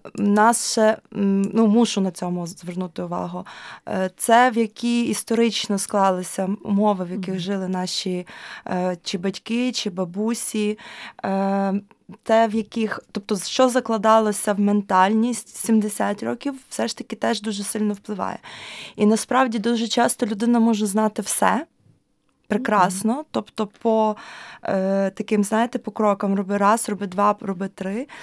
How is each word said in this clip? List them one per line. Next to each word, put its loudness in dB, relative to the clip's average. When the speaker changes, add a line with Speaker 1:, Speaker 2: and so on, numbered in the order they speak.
Speaker 1:
нас 4
ще, 4
м, 2
ну, 2
мушу 4
на 0
цьому -6
звернути -8
увагу, -6
е, -2
це 6
в 0
які 0
історично 0
склалися 0
умови, 2
в -10
яких -6
Speaker 2:
Мгм. -4
Speaker 1:
жили -4
наші, -4
е, -2
чи -6
батьки, -2
чи -6
бабусі, -2
е, 0
те, 4
в -4
яких, -4
тобто, -4
що 2
закладалося 2
в 0
ментальність 2
сімдесят 0
років, -4
все -4
ж -8
таки -10
теж -2
дуже -6
сильно -2
впливає. -6
І 2
насправді 2
дуже 0
часто 0
людина 2
може 2
знати 0
все 0
прекрасно, 2
Speaker 2:
Мгм. -4
Speaker 1:
тобто -4
по, 2
е, 0
таким, 0
знаєте, 0
по -8
крокам: 0
роби -2
раз, 2
роби -6
два, 2
роби -6
три. -8